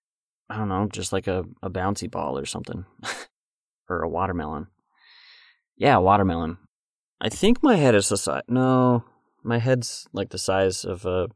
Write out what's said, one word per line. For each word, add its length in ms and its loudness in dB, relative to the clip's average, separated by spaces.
I 80 -10
don't 100 -2
know, 240 0
just 220 -8
like 140 -2
a, 180 -2
a 80 -8
bouncy 420 -4
ball 260 -6
or 80 -6
something. 400 -10
<laughs> 60 -14
Or 120 -2
a 80 -2
watermelon. 580 -4
Yeah, 200 4
watermelon. 600 2
I 80 -2
think 340 2
my 120 6
head 200 6
is 140 4
the 80 0
si-, 320 -4
no, 560 4
my 180 -2
head's, 520 -2
like, 180 -4
the 80 -10
size 460 0
of 220 -6
a 300 -2